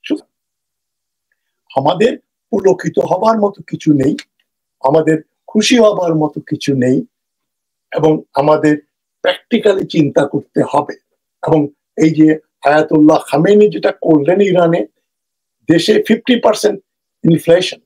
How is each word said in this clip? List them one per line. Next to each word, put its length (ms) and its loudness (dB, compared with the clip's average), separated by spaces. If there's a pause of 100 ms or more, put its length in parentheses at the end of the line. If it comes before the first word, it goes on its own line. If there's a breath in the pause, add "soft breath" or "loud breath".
সুতরাং 220 -8 (1500)
আমাদের 420 0 (320)
পুলকিত 500 -2
হবার 400 -2
মতো 240 -4
কিছু 300 -4
নেই, 220 0 (640)
আমাদের 440 0 (240)
খুশি 300 0
হবার 380 2
মতো 260 -4
কিছু 320 -6
নেই, 320 -2 (920)
এবং 240 0 (120)
আমাদের 440 0 (480)
practically 600 -2
চিন্তা 400 0
করতে 420 -6
হবে। 240 -4 (540)
এবং 200 0 (300)
এই 140 2
যে 280 2 (260)
আয়াতুল্লাহ 540 2
খামেনি 500 2
যেটা 220 -4 (100)
করলেন 400 2
ইরানে, 440 0 (840)
দেশে 380 2
ফিফটি 320 0
পার্সেন্ট 400 -2 (520)
inflation 540 0